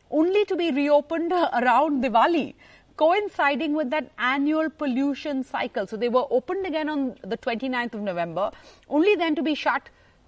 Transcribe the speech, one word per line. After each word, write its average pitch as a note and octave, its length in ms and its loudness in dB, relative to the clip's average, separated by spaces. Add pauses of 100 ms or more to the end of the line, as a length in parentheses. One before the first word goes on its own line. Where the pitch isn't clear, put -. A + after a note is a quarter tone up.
(100)
only F#4 360 2
to F#4+ 100 -2
be E4 140 0
reopened D4 640 2
<laughs> E4 280 0
around C4 420 2
Diwali, B3 520 2 (420)
coinciding D#4 800 2
with D4+ 160 -2
that D4+ 260 -4
annual C#4+ 540 0
pollution C#4 760 -2
cycle. A#3 420 -6
So A3 120 -10
they A#3+ 100 0
were A#3+ 220 2
opened F#4 340 -2
again D#4 240 -2
on C#4 260 -2 (100)
the G#3 120 -6
twenty-ninth A#3+ 580 -4
of G#3 60 -8
November, F3 500 -4 (380)
only F4+ 280 4
then D#4+ 180 0
to D#4+ 80 -4
be D4 120 0
shut - 360 -4 (380)